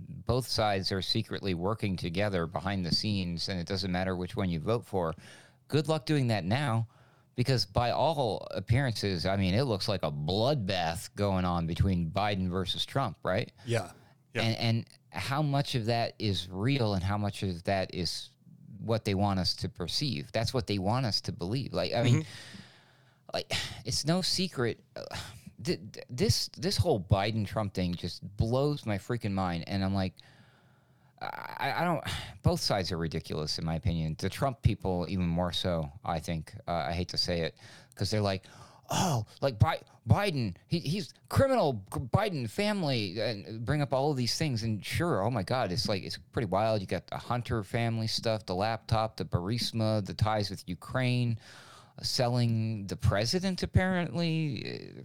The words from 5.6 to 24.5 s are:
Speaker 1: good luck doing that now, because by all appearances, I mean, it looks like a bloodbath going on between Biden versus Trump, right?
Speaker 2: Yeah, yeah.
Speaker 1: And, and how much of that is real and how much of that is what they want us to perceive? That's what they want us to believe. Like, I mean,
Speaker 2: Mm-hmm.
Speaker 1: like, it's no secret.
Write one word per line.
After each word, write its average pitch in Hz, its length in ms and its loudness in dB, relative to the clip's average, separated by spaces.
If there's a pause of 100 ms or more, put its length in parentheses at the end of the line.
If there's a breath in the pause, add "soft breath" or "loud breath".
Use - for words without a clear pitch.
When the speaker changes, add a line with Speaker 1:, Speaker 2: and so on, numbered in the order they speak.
Speaker 1:
good 147 220 2
luck 156 160 0
doing 143 220 2
that 104 180 2
now, 113 420 2 (480 soft breath)
because 123 300 2
by 120 260 0
all 123 600 0
appearances, 101 760 0
I 95 100 4
mean, 95 180 4
it 120 100 4
looks 107 260 0
like 95 140 0
a 78 80 0
bloodbath 92 1040 0
going 98 280 2
on 87 240 2
between 87 420 2
Biden 95 400 0
versus 90 360 -2
Trump, 127 380 -2
right? 90 280 0 (140)
Speaker 2:
Yeah, 117 240 -2 (440 soft breath)
yeah. 113 100 0
Speaker 1:
And, 113 140 2
and 113 280 0 (280)
how 117 280 -2
much 143 340 0
of 113 120 -2
that 117 320 2
is 92 300 0
real 107 440 2
and 90 100 0
how 101 140 0
much 104 260 -2
of 90 220 -4
that 95 280 0
is - 360 -4 (520)
what 107 220 0
they 104 100 2
want 98 280 2
us - 140 2
to - 120 -6
perceive? 87 640 -4
That's 113 220 0
what 127 140 0
they 101 100 0
want 110 280 0
us 101 160 0
to - 120 -6
believe. 101 400 -4
Like, 87 200 0
I 117 80 2
mean, 127 200 6
Speaker 2:
Mm-hmm. - 1120 -16
Speaker 1:
like, - 200 -4 (300 loud breath)
it's - 220 -2
no 170 160 2
secret. 143 580 0 (160)